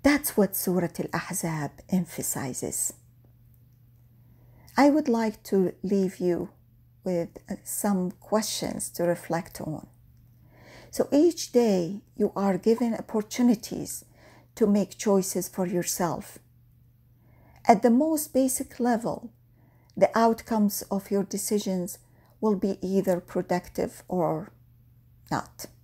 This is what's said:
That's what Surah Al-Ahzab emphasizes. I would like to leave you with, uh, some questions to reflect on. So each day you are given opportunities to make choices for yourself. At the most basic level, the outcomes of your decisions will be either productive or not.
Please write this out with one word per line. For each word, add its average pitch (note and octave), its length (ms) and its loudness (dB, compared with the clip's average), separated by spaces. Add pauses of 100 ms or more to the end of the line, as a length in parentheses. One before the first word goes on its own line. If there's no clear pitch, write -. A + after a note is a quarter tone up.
That's C#4+ 340 2
what G3 200 2
Surah F3 320 0 (100)
Al-Ahzab D#3+ 720 -6 (180)
emphasizes. - 1040 -4 (1800)
I C#4+ 140 8
would D4+ 180 2
like A3+ 360 0
to F#3+ 380 2
leave F#3+ 360 0
you F3+ 320 0 (520)
with, F3 360 -4 (120)
uh, F#3+ 140 -6
some F#3 480 -2
questions - 760 -4
to - 140 -4
reflect E3+ 560 -4
on. - 260 -10 (1040)
So - 220 -2
each D#4+ 400 2
day G3+ 500 2 (140)
you G#3 180 0
are G3 220 0
given A3+ 380 2
opportunities - 1080 -2 (500)
to A3 120 2
make G3+ 320 0
choices F#3+ 500 0
for F#3 180 -4
yourself. F3 720 -4 (1300)
At A3+ 140 6
the A#3+ 80 6
most D4+ 420 2
basic C4 480 0
level, A#3 500 -2 (680)
the F#3+ 200 4
outcomes A3+ 760 2
of G3 200 -4
your G3 140 0
decisions G3 720 -4 (420)
will G#3+ 140 2
be G3 260 -2
either F#3+ 380 0
productive - 920 -4
or E3 440 -2 (800)
not. - 360 -6 (180)